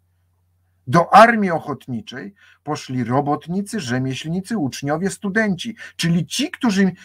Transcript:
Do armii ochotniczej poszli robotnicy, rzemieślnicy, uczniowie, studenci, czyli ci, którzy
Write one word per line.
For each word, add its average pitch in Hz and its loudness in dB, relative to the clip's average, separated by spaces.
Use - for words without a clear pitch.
Do 151 2
armii 214 8
ochotniczej 127 -8
poszli 135 -6
robotnicy, 147 -2
rzemieślnicy, 131 -4
uczniowie, 151 -4
studenci, 208 -4
czyli 170 0
ci, 302 -6
którzy 196 2